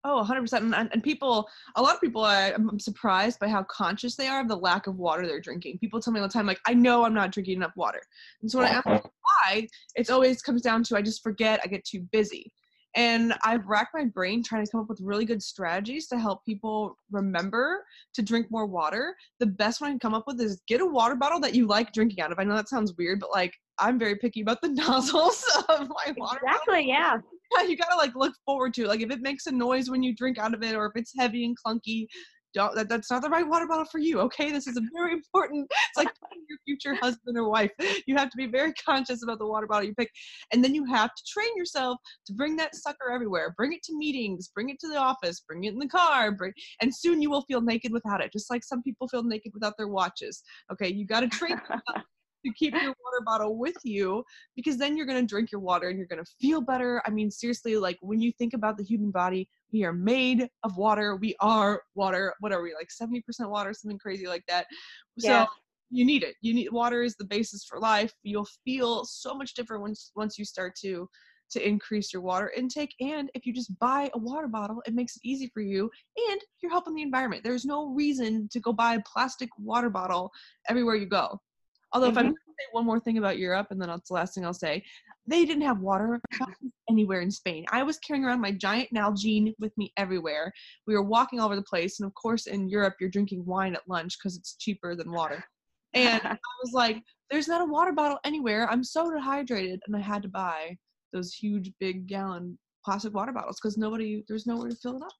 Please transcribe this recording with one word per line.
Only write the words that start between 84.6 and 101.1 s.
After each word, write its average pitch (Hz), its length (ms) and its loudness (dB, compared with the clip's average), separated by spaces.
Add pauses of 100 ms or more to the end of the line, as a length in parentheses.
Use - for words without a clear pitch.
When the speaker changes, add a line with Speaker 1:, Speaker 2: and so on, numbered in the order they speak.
Speaker 1:
they 330 180 6
didn't 302 160 0
have 247 160 2
water 202 420 0 (160)
fountains 254 360 -6 (180)
anywhere 196 300 4
in 180 100 0
Spain. 170 400 -6
I 254 140 2
was 302 160 -2
carrying 277 240 -2
around 247 160 2
my 196 100 0
giant 202 440 -2
Nalgene 214 680 2
with 214 180 -4
me 202 180 -4
everywhere. 175 560 -2 (340)
We 214 80 2
were 202 80 4
walking 233 380 2
all 220 60 4
over 202 100 0
the 196 60 -4
place. 185 380 -4
And 196 60 -6
of 196 80 -8
course, 226 340 -2
in 196 200 -4
Europe, 196 320 0
you're 185 80 -2
drinking 196 380 -2
wine 185 300 -2
at - 120 -10
lunch 180 320 -6
'cause 180 160 -6
it's - 200 -16
cheaper 175 400 -6
than 165 160 -8
water. 165 300 -4 (520)
And 240 260 4
Speaker 2:
<laughs> 185 40 -8
Speaker 1:
I 226 120 -4 (260)
was 247 100 -8
like, 226 300 2 (280)
"There's 294 180 0
not 339 140 2
a - 20 2
water 320 280 2
bottle 294 320 0
anywhere. 240 440 0
I'm 247 160 0
so 330 260 0
dehydrated." 254 760 -2
And 208 100 -4
I 202 40 -2
had 202 220 -4
to 196 60 -8
buy 175 480 -6 (360)